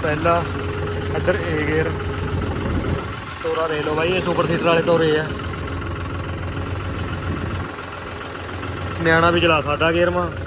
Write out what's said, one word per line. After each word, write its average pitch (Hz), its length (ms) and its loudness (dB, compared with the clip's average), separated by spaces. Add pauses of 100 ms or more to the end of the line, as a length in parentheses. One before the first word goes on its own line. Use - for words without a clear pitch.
ਪਹਿਲਾ 165 380 2 (760)
ਇੱਧਰ 170 180 2
ਏ 160 320 0
ਗੇਅਰ 156 220 2 (1500)
ਤੋਰਾ 160 240 0
ਦੇ 151 160 0
ਲਓ 151 120 0
ਬਾਈ, 165 160 2
ਇਹ 185 100 2
ਸੁਪਰ 170 260 2
ਸੀਟਰ 160 180 2
ਵਾਲੇ 165 160 6
ਤੋਰੇ 160 380 4
ਆ। 156 60 0 (3750)
ਨਿਆਣਾ 165 280 6
ਵੀ 170 100 4
ਚਲਾ 160 200 6
ਸਕਦਾ 147 300 2
ਗੇਅਰ 175 180 4
ਮਾ 175 200 0 (180)